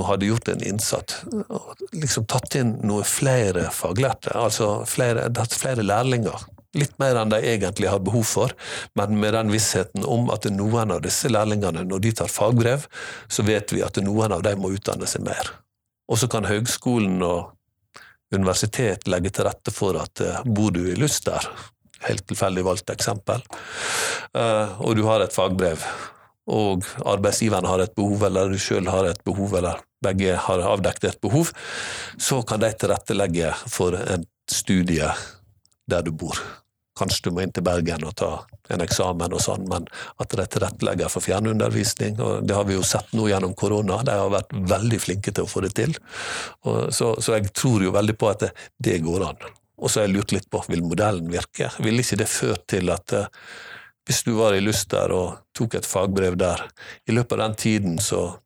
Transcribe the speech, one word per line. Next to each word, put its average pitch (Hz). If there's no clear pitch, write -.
hadde 98
gjort 117
en -
innsats, -
og -
liksom 143
tatt -
inn 120
noe 104
flere 104
faglærte, 104
altså 110
flere, 123
tatt 117
flere 127
lærlinger, 113
litt 147
mer 131
enn 107
de 107
egentlig 98
har 98
behov 101
for, 113
men 104
med 107
den 113
vissheten 101
om 120
at -
noen 107
av 82
disse 90
lærlingene, 104
når 95
de 113
tar 76
fagbrev, 117
så -
vet 104
vi 92
at -
noen 104
av -
dem 101
må 95
utdanne 95
seg -
mer. -
Og 110
så 120
kan 107
høgskolen 107
og 87
universitet 98
legge 90
til -
rette -
for 92
at, -
eh, 90
bor 107
du 87
i 90
Luster, -
helt -
tilfeldig 92
valgt 90
eksempel, 104
eh, 107
og 113
du 107
har 110
et -
fagbrev, 92
og 98
arbeidsgiveren 101
har 92
et 92
behov, 101
eller 95
du 98
selv 95
har 95
et -
behov, 98
eller 90
begge 95
har 90
avdekket 101
et -
behov, 139
så 131
kan 110
de 110
tilrettelegge 95
for 90
en 87
studie 87
der 87
du 82
bor. 80
Kanskje -
du 92
må 87
inn 92
til 90
Bergen 85
og 80
ta 85
en 90
eksamen 87
og 82
sånn, 98
men 87
at -
de 95
tilrettelegger 95
for -
fjernundervisning, 107
og 104
det 101
har 101
vi 98
jo 92
sett -
nå 110
gjennom 95
korona, 104
de 127
har 98
vært 98
veldig 101
flinke 98
til 90
å -
få 98
det 92
til. 135
Og 113
så, 117
så 113
jeg 98
tror 107
jo 92
veldig 104
på 113
at 98
det, 98
det 101
går 90
an. -
Og -
så 113
har 104
jeg 95
lurt 101
litt -
på, 98
vil 85
modellen 85
virke? 90
Vil 113
ikke 113
det 110
føre 117
til 90
at, 87
eh, 104
hvis -
du 120
var 107
i 95
Luster 98
og 90
tok 110
et -
fagbrev 95
der, 87
i 113
løpet 120
av 110
den 110
tiden 101
så, 87